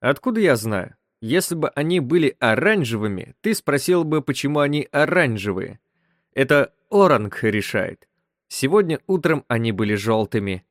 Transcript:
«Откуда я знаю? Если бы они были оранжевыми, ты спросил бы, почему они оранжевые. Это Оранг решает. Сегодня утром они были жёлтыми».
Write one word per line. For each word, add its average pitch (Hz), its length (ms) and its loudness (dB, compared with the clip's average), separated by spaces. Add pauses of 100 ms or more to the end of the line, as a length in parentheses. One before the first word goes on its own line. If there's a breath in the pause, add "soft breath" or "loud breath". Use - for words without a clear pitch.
«Откуда 226 400 0
я 156 160 4
знаю? 104 400 -4 (240)
Если 165 340 -2
бы 151 140 -2
они 160 320 -2
были 143 380 2
оранжевыми, 113 1000 0
ты 214 160 0
спросил 165 480 0
бы, 151 180 0
почему 143 380 -2
они 147 320 0
оранжевые. 117 880 -2 (540)
Это 135 400 2 (160)
Оранг 147 540 2
решает. 101 640 -2 (400)
Сегодня 160 580 0
утром 165 400 0
они 113 240 0
были 104 240 0
жёлтыми». 101 760 -2